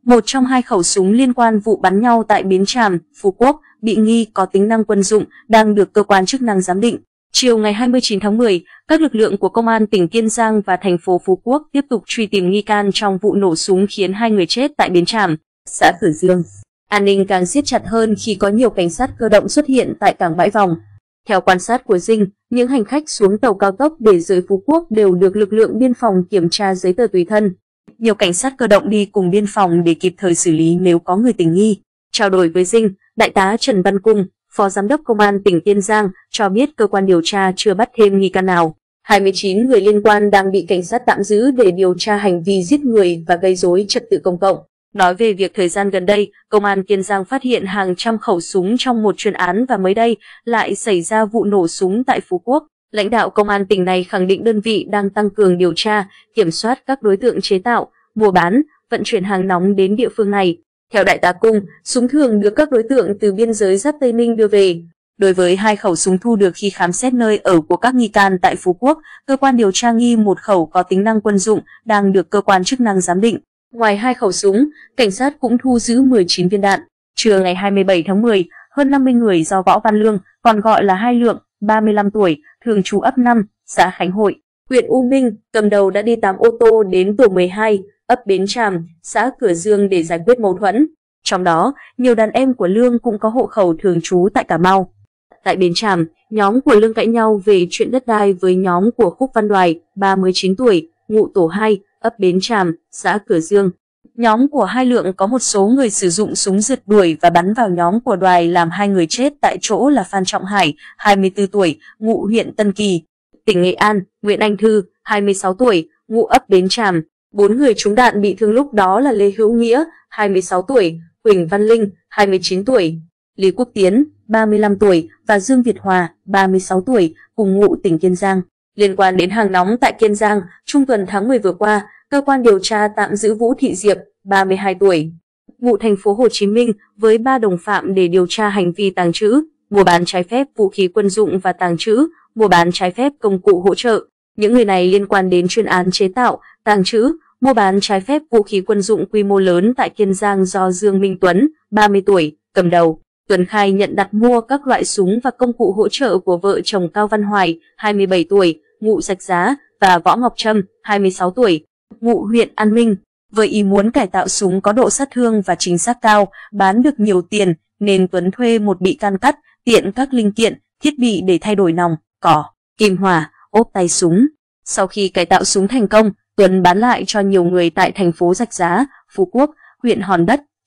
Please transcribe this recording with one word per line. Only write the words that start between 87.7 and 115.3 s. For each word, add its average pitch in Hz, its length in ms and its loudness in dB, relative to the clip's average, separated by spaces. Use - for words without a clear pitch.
ấp 247 200 -2
Bến 190 220 0
Tràm, 190 380 -4
xã 233 280 -4
Cửa 190 140 0
Dương 202 340 0
để 180 140 0
giải 165 240 -4
quyết 247 140 2
mâu 190 180 -2
thuẫn. 214 300 0
Trong 185 200 -2
đó, 180 300 0
nhiều 247 160 2
đàn 214 160 0
em 254 240 0
của 196 120 -2
Lương 233 320 2
cũng 214 200 -4
có 220 100 -2
hộ 226 180 -2
khẩu 180 280 0
thường 175 280 -2
trú 180 320 0
tại 254 100 -2
Cà 165 140 -2
Mau. 185 340 0
Tại 185 120 0
Bến 180 180 2
Tràm, 185 320 -2
nhóm 214 300 0
của 269 140 2
Lương 220 200 4
cãi 214 120 -2
nhau 220 380 0
về 190 260 4
chuyện - 200 -4
đất 254 160 -4
đai 208 260 2
với 185 240 0
nhóm 185 400 0
của 196 140 2
Khúc 262 240 -4
Văn 214 140 0
Đoài, 180 320 2
ba 196 200 0
mươi 185 180 0
chín 185 220 -2
tuổi, 185 320 2
ngụ 214 260 2
tổ 175 120 2
hai, 202 340 -2
ấp - 180 -6
Bến 185 240 0
Tràm, 185 320 -2
xã 202 340 -4
Cửa 170 140 0
Dương. 196 300 0
Nhóm 233 320 2
của 285 160 -2
Hai 240 220 -2
Lượng 220 260 0
có 190 140 -2
một 247 120 -2
số 202 280 0
người 247 240 2
sử 190 180 -2
dụng 185 260 -2
súng 196 260 -2
rượt 247 260 -4
đuổi 190 340 4
và 175 100 4
bắn 175 240 0
vào 226 160 0
nhóm 175 300 0
của 220 160 -2
Đoài 175 320 2
làm 170 220 0
hai 202 180 -2
người 185 180 2
chết 269 340 -2
tại 185 200 -2
chỗ 220 280 0
là 262 140 2
Phan 190 220 -4
Trọng 190 200 -6
Hải, 190 300 -2
hai 208 180 2
mươi 190 140 0
tư 196 160 -2
tuổi, 185 320 0
ngụ 220 260 -2
huyện 208 300 -2
Tân 208 180 0
Kỳ. 190 300 -2
Tỉnh 185 180 2
Nghệ 180 100 2
An, 208 280 0
Nguyễn 208 180 -2
Anh 208 160 0
Thư, 214 260 2
hai 208 160 -4
mươi 202 140 0